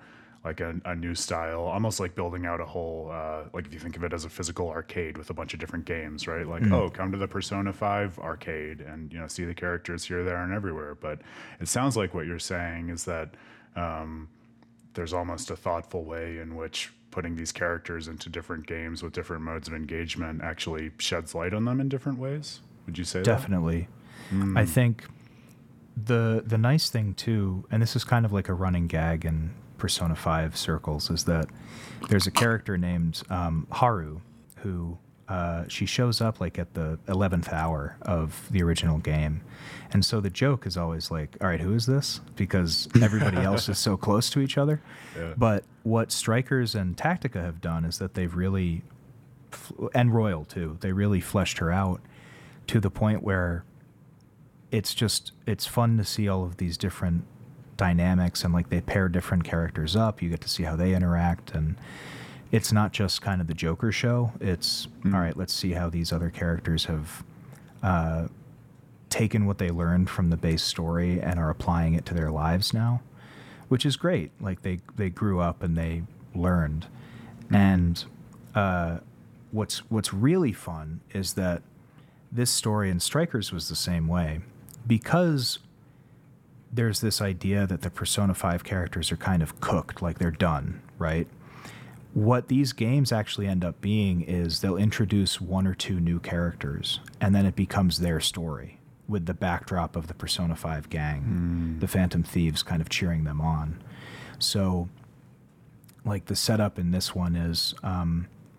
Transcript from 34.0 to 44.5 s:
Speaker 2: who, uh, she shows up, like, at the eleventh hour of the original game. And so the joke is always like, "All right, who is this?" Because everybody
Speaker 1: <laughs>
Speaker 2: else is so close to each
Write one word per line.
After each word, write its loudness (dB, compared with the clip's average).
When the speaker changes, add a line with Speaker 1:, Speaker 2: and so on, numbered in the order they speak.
Speaker 2:
who, -6
uh, -2
she -2
shows 2
up, 0
like, -2
at -6
the -2
eleventh 2
hour -2
of -2
the 4
original 4
game. 0
And 6
so 0
the 0
joke 2
is -4
always -2
like, -4
"All 2
right, 2
who 2
is 2
this?" 2
Because 2
everybody 4
Speaker 1:
<laughs> 4
Speaker 2:
else 0
is 0
so 2
close 2
to 2
each 0